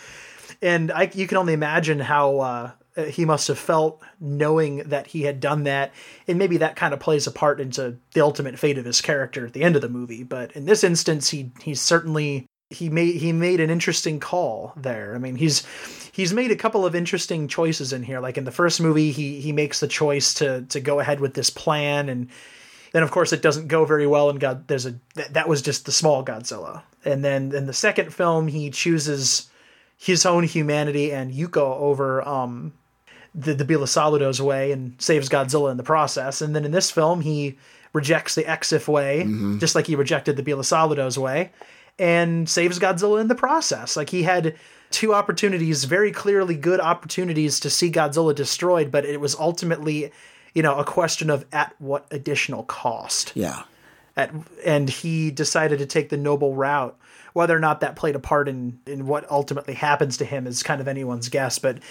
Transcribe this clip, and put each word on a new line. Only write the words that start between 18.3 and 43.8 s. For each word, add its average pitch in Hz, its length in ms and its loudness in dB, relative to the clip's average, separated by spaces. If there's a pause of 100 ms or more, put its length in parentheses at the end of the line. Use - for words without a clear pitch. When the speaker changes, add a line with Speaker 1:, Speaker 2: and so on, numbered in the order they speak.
Speaker 1:
in 131 80 -4
the 127 60 -8
first 170 300 2
movie, 156 300 4
he, 143 300 -6
he 151 120 -4
makes 151 280 0
the 147 80 0
choice 143 460 2
to, 131 340 -2
to 139 120 -6
go 143 200 0
ahead 143 200 0
with 135 140 -2
this 123 160 0
plan, 147 580 0
and 123 200 -6 (640)
then, 165 100 4
of 151 80 2
course, 175 220 2
it 143 100 0
doesn't 156 260 2
go 160 160 4
very 147 220 4
well, 147 240 6
and 143 100 -2
God, 135 280 -4
there's 131 180 -2
a, 123 60 -8 (220)
th-, 143 140 -8
that 160 200 0
was 147 140 2
just - 240 -4
the 135 60 -6
small 139 320 4
Godzilla. 113 580 -10 (220)
And 139 200 0
then 139 300 0
in 139 120 -2
the 135 60 -6
second 190 400 0
film, 165 360 2
he 147 220 -4
chooses 147 800 0 (480)
his 180 300 2
own 175 180 4
humanity 147 680 0
and 131 200 -6
Yuko 170 240 -4 (220)
over, 135 480 0
um, 131 460 -4 (600)
the, 151 200 -2
the 139 100 0
Bila 143 240 0
Saludo's 139 520 2
way 139 320 0
and 127 280 -6
saves 143 280 2
Godzilla 139 420 2
in 127 60 -4
the 123 60 -6
process. 139 580 0
And 151 160 -4
then 151 80 -2
in 147 80 -4
this 190 180 2
film, 165 300 2
he 147 360 -2 (360)
rejects 151 420 0
the 160 100 0
Exif 156 440 -2
way, 147 340 2
Speaker 2:
Mm-hmm. 104 360 -2
Speaker 1:
just 165 160 0
like 156 120 2
he 156 100 0
rejected 139 400 0
the 143 60 -4
Bila 135 220 -4
Saludo's 143 540 2
way, 139 320 -2 (480)
and 170 500 2
saves 175 300 2
Godzilla 202 420 2
in 220 80 0
the 247 60 4
process. 254 640 -2